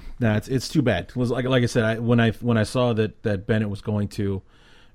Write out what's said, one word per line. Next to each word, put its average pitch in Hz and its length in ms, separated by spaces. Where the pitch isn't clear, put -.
that's, 107 280
it's 127 220
too 156 120
bad. 101 280
It - 80
was 123 120
like, 123 140
like 127 200
I - 20
said, 117 180
I, 110 160
when 120 220
I, 113 100
when 117 260
I 110 60
saw 123 300
that, 107 300
that 101 220
Bennett 110 240
was 98 120
going 104 280
to 98 320